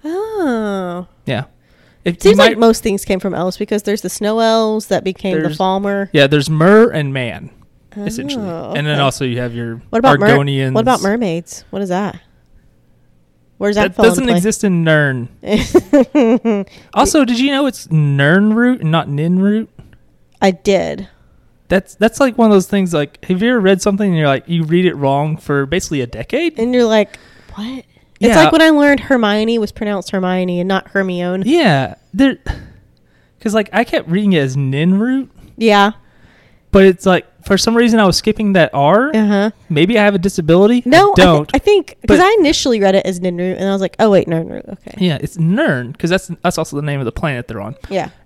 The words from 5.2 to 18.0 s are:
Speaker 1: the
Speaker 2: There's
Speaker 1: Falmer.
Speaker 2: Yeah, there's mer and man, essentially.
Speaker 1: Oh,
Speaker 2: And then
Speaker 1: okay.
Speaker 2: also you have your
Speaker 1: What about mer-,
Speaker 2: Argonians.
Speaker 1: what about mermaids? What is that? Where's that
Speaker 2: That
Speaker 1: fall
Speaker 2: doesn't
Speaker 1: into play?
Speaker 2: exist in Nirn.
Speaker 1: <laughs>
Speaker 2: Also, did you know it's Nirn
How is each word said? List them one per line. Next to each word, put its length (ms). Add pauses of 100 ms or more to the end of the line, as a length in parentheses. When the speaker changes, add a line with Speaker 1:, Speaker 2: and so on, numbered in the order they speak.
Speaker 1:
the 60
Speaker 2:
There's 160
Speaker 1:
Falmer. 540
Speaker 2:
Yeah, 160
there's 200
mer 420
and 220
man, 380 (460)
essentially. 520
Speaker 1:
Oh, 280
Speaker 2:
And 100
then 80
Speaker 1:
okay. 80
Speaker 2:
also 220
you 160
have 140
your 220 (140)
Speaker 1:
What 80
about 220
mer-, 80
Speaker 2:
Argonians. 440
Speaker 1:
what 100
about 200
mermaids? 680
What 120
is 60
that? 320 (1400)
Where's 160
that 140
Speaker 2:
That 80
Speaker 1:
fall 80
Speaker 2:
doesn't 180
Speaker 1:
into 120
play? 40
Speaker 2:
exist 260
in 200
Nirn. 440 (140)
Speaker 1:
<laughs> 1200 (280)
Speaker 2:
Also, 300
did 160
you 100
know 160
it's 240
Nirn 640